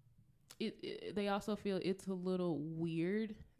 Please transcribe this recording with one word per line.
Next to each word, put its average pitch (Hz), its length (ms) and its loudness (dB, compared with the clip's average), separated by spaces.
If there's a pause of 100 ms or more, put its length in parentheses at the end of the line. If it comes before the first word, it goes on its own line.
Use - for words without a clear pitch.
(600)
it, 220 220 -2
it, - 340 -6
they 202 120 2
also 202 280 2
feel 202 280 0
it's 190 240 0
a 190 60 0
little 180 460 2
weird 165 760 0 (240)